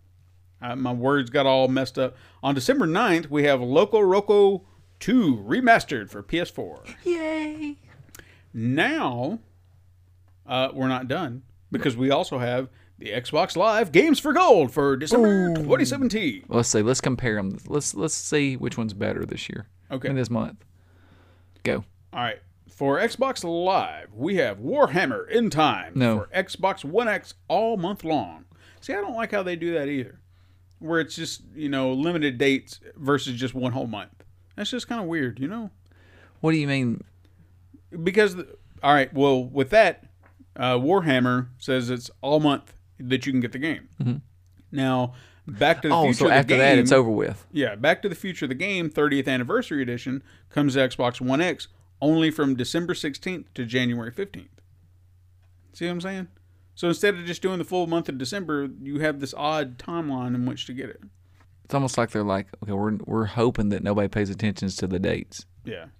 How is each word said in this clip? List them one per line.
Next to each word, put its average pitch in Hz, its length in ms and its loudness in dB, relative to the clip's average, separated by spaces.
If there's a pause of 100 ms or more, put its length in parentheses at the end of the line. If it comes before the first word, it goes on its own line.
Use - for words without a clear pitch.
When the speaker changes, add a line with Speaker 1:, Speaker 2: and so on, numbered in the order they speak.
(600)
Speaker 1:
Uh, 120 140 -8
my 127 180 -4
words 123 380 0
got 139 160 2
all 131 220 4
messed 131 280 -2
up. 127 200 -2 (260)
On 139 140 0
December 190 320 2
ninth, 170 420 2
we 147 140 2
have 139 160 4
Loco 165 400 4
Roco 202 640 4 (360)
two 226 380 4 (100)
remastered 160 640 2
for 101 140 -12
P 165 160 -2
S 170 100 -6
four. 85 320 -12 (220)
Speaker 2:
Yay! 311 720 -6 (760)
Speaker 1:
Now, 147 880 -2 (1080)
uh, 131 260 0
we're 131 160 -2
not 127 200 -2
done 131 340 -6 (280)
because 135 260 0
we 131 140 2
also 147 280 0
have 123 300 -2 (300)
the - 120 -12
Xbox 139 460 -2
Live 208 360 2
Games 269 260 6
for 302 140 -2
Gold 247 400 6
for 139 240 2
December 190 580 4
Speaker 2:
Boom. 156 120 -2
Speaker 1:
twenty 247 180 4
seventeen. 220 640 -2
Speaker 2:
Let's 117 220 0
see. 107 120 2
Let's 127 180 0
compare 120 380 -2
'em. 98 280 -4
Let's, 143 280 -4
let's 156 200 -4
see 143 420 -2
which 127 220 -6
one's 110 160 -6
better 98 320 -4
this - 220 -10
year. - 180 -12 (240)
Speaker 1:
Okay. 131 180 -6
Speaker 2:
In 139 80 -2
this 120 140 -2
month. 113 340 -6 (960)
Go. - 220 -4 (280)
Speaker 1:
All - 80 -8
right. 117 200 -6 (280)
For 139 300 0
Xbox 233 460 -4
Live, 147 720 -2
we 156 220 -2
have 113 220 0
Warhammer 143 680 2 (100)
End 226 180 2
Times 131 440 2
Speaker 2:
No. 117 240 4
Speaker 1:
for 101 140 -6
Xbox 185 500 -4
One 202 240 0
X 196 260 -6 (140)
all 220 280 0
month 196 280 -4
long. 92 400 -4 (360)
See, - 140 -10
I 403 60 -4
don't 381 140 -8
like 226 180 -6
how 202 100 0
they 180 140 -4
do 170 180 -4
that 143 140 -2
either, 135 320 -6 (580)
where 165 220 0
it's 147 160 -6
just, 160 260 -10 (120)
you 151 160 -6
know, 131 220 0
limited 147 460 0
dates 139 420 0 (160)
versus 135 420 -2
just 127 160 -6
one 127 180 -4
whole 131 140 -4
month. 104 380 -14 (320)
That's 208 140 -6
just 240 180 -8
kinda 233 160 -6
weird, 139 360 -4
you 139 80 -4
know? 214 220 -10 (680)
Speaker 2:
What 160 120 2
do 160 60 2
you 147 80 -2
mean? 131 360 -2 (1000)
Speaker 1:
Because, 190 340 2
the, - 200 -14 (260)
all 143 100 6
right, 139 220 4
well, 135 280 4
with 131 280 -2
that, 208 340 4 (500)
uh, 127 200 0
Warhammer 127 720 2 (100)
says 127 300 -2
it's 123 220 -6 (100)
all 147 200 2
month 147 340 0 (240)
that 127 280 -2
you 143 60 0
can 127 80 2
get 120 120 -4
the 135 60 -8
game. 156 300 -6 (140)
Speaker 2:
Mm-hmm. 123 140 -2 (560)
Speaker 1:
Now, 131 420 -2 (340)
Back 151 340 2
to 170 60 -2
the 151 60 4
Speaker 2:
Oh, 165 100 4
Speaker 1:
Future, 220 140 2
Speaker 2:
so - 100 4
Speaker 1:
the 131 60 6
Speaker 2:
after 135 240 4
that, 135 180 6
it's 127 140 4
Speaker 1:
game 135 80 10
Speaker 2:
over 117 120 4
with. 104 420 -2
Speaker 1:
Yeah, 123 240 -2
Back 151 260 2
to 214 60 -2
the 170 80 -4
Future, 170 320 -8
the 131 60 -6
game, 175 360 -4
thirtieth 143 380 0
Anniversary 143 520 -2
Edition, 127 420 -6 (280)
comes 147 240 2
to 139 60 4
Xbox 123 400 0
One 131 200 0
X - 280 -2 (340)
only 160 300 4
from 139 240 0
December 170 380 -4
sixteenth 165 600 -8
to 131 100 -6
January 120 460 -2
fifteenth. - 500 -12 (1120)
See - 140 -10
what 175 60 -4
I'm 175 80 -6
saying? 190 280 -8 (460)
So - 140 -4
instead 170 260 2
of 175 120 -12
just 175 160 -8
doing 185 160 -2
the 165 60 -4
full 180 220 -2
month 165 220 -2
of 139 100 -8
December, 147 500 -4 (140)
you 139 160 -6
have 151 220 -2
this 139 160 -8
odd 147 420 -4
timeline 135 560 -4
in 123 120 -2
which 123 200 -6
to 131 60 -12
get 123 180 -10
it. - 100 -20 (640)
Speaker 2:
It's - 100 -4
almost 139 220 0
like 117 140 0
they're 107 140 -2
like, 98 240 -2 (160)
"Okay, 104 80 -6
we're, 104 320 0
we're 110 220 -2
hoping 117 420 0
that 98 160 -2
nobody 101 240 0
pays 101 220 -2
attention 101 380 -4
to 92 200 -4
the 92 100 -2
dates." 85 480 -4 (180)
Speaker 1:
Yeah. 90 200 -12 (140)